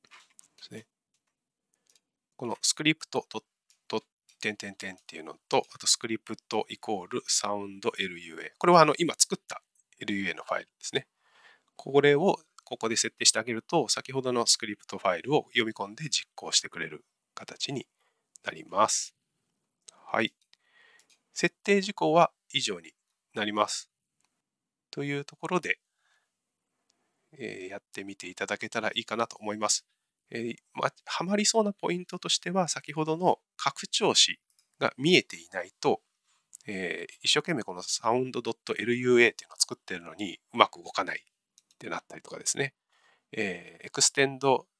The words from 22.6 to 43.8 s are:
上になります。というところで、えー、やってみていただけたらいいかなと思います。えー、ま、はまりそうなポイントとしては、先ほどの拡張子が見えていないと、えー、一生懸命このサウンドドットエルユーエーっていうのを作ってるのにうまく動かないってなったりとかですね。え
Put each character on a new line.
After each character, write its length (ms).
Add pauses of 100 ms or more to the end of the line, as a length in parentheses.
上 180
に 140 (400)
な 100
り 100
ま 140
す。 220 (1000)
と 120
い 140
う 80
と 100
こ 120
ろ 120
で、 200 (1600)
え 300
ー、 20
や 100
っ 20 (100)
て 120
み 120
て 120
い 80
た 100
だ 120
け 120
た 120
ら 80
い 120
い 40
か 120
な 80
と 140
思 140
い 40
ま 120
す。 160 (440)
え 100
ー、 160 (180)
ま、 180 (140)
は 180
ま 120
り 100
そ 160
う 20
な 100
ポ 180
イ 60
ン 80
ト 140
と 100
し 100
て 120
は、 160
先 260
ほ 120
ど 120
の 220 (180)
拡 300
張 260
子 260 (400)
が 180
見 180
え 80
て 140
い 140
な 120
い 160
と、 220 (640)
え 440
ー、 120
一 100
生 100
懸 120
命 100
こ 100
の 80
サ 280
ウ 100
ン 120
ド 100
ド 100
ッ 120
ト 140
エ 80
ル 100
ユ 220
ー 40
エ 60
ー 40
っ 40
て 80
い 40
う 20
の 60
を 40
作 180
っ 60
て 120
る 60
の 120
に 260 (140)
う 40
ま 100
く 140
動 100
か 120
な 100
い 60
っ 580
て 120
な 100
っ 80
た 80
り 60
と 100
か 80
で 60
す 120
ね。 160 (580)
え 520